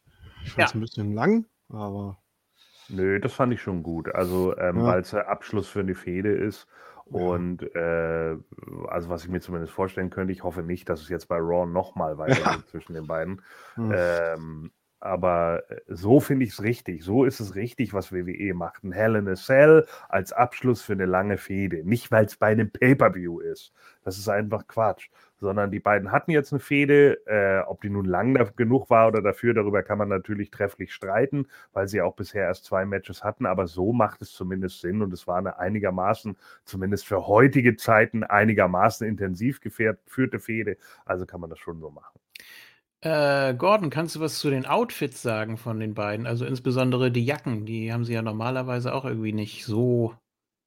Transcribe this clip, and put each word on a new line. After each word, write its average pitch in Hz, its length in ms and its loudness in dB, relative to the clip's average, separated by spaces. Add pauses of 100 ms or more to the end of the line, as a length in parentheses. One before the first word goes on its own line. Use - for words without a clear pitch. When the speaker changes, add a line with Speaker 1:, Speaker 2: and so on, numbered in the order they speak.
(420)
Speaker 1:
Ich - 80 -10
fand's 165 220 2
Speaker 2:
Ja. - 40 -4
Speaker 1:
ein 110 40 -2
bisschen 107 340 -4
lang, 196 300 2 (240)
aber 101 500 -8 (720)
Speaker 3:
Nö, 98 280 0
das 120 140 -4
fand 123 220 0
ich - 80 -8
schon 90 200 -4
gut. 82 320 -6
Also, 92 440 0
ähm, 90 220 0
Speaker 1:
Ja. 117 80 2
Speaker 3:
weil's 92 200 2
der 101 220 -4
Abschluss 101 380 -4
für 101 120 -6
eine 95 140 -2
Fehde 95 400 -4
ist 98 320 -4 (440)
Speaker 1:
Ja. - 80 -6
Speaker 3:
und, 90 440 -2 (120)
äh, 82 640 -2 (520)
also, 85 200 -6
was 85 160 -6
ich 90 60 -10
mir 90 100 -2
zumindest 85 320 -8
vorstellen 92 380 -4
könnte, 95 240 -4
ich - 100 -16
hoffe 87 180 -6
nicht, 87 280 -6
dass 82 100 -4
es 76 80 -20
jetzt 85 200 -6
bei 87 100 -2
Raw 87 260 0
noch 87 320 -4
mal 78 220 -4
weitergeht 127 260 0
Speaker 1:
<laughs> - 180 0
Ja. - 40 -20
Speaker 3:
zwischen - 260 -14
den 78 140 -10
beiden. 80 340 -6 (360)
Speaker 1:
Hm. 113 200 -2
Speaker 3:
Ähm, 82 720 -2 (300)
aber, 87 680 0
äh, 55 180 -12
so 98 320 6
finde 135 240 0
ich's 104 180 -8
richtig. 95 420 -4
So 113 200 2
ist 131 160 -2
es 98 140 -8
richtig, 107 400 -6
was 95 180 -4
W 90 140 -6
W 90 80 -6
E 98 180 -4
macht. 87 320 -8
Ein 92 80 -8
Hell 110 240 2
in 101 120 0
a 92 60 -2
Cell 151 520 6 (240)
als 95 240 -2
Abschluss 123 480 0
für - 100 -6
eine 95 140 0
lange 95 320 0
Fehde. 90 500 -4
Nicht, 120 220 0
weil's 110 260 4
bei 104 120 2
einem 110 220 2
Pay-Per-View 95 720 4
ist. 82 320 -10 (300)
Das 95 160 -8
ist 101 100 -6
einfach 104 380 -2
Quatsch. 107 420 -2 (320)
Sondern 101 300 0
die 98 100 -4
beiden 101 300 2
hatten - 200 0
jetzt 147 240 0
eine 131 60 0
Fehde. 143 680 6
Äh, 98 420 2
ob - 140 -10
die 104 80 -6
nun 101 160 -2
lang 92 280 2
da-, 123 100 6 (120)
genug 123 320 2
war 113 200 8
oder 110 120 2
dafür, 101 320 0
darüber 101 300 2
kann 101 160 -2
man 104 100 0
natürlich 101 420 -4
trefflich - 440 -6
streiten, 131 540 -2 (260)
weil 98 120 0
sie 98 140 -2
auch 87 140 0
bisher 101 300 -6
erst 90 200 -4
zwei 95 220 -2
Matches 98 360 -6
hatten. 104 220 -4
Aber 92 220 0
so 92 260 -2
macht 117 300 0
es - 100 -16
zumindest 95 480 -6
Sinn 98 220 -2
und 95 100 -4
es 87 140 -12
war 90 100 -2
eine 92 220 -4
einigermaßen, 98 800 -2 (260)
zumindest 98 400 -4
für 95 220 -2
heutige 123 500 6
Zeiten, 110 480 4
einigermaßen 104 800 4
intensiv 101 540 -4
gefähr-, 110 460 -2
geführte 123 320 -2
Fehde. 107 400 -6 (260)
Also 92 220 -4
kann 87 160 -14
man 82 80 -12
das 80 80 -16
schon 85 200 -14
so 78 120 -14
machen. - 280 -20 (840)
Speaker 2:
Äh, 143 540 2
Gordon, 180 340 2
kannst 160 260 -4
du 156 40 -6
was 160 180 -4
zu 151 100 0
den 135 160 0
Outfits 147 560 -2
sagen 110 380 -4
von 110 200 -6
den 110 140 -4
beiden? 107 340 -4
Also 120 200 -2
insbesondere 127 640 2
die 123 160 0
Jacken, 123 400 -4
die 113 260 -6
haben 120 140 -2
sie 117 80 -2
ja 113 80 -2
normalerweise 123 720 -2
auch 135 100 -4
irgendwie 110 300 -4
nicht 107 320 -6
so 117 480 0 (520)